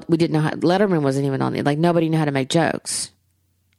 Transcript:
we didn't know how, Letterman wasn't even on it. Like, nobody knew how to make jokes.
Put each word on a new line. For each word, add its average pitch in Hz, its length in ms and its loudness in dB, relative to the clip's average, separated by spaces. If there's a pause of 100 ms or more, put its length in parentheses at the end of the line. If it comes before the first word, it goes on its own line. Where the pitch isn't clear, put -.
we 170 80 0
didn't 160 180 2
know 156 60 2
how, 151 120 0
Letterman 180 500 0
wasn't 139 260 0
even 135 140 -2
on 127 120 -2
it. 131 120 -2
Like, 147 120 0
nobody 165 300 2
knew 160 100 0
how 156 80 0
to 147 60 -2
make 135 180 -2
jokes. - 600 -2 (680)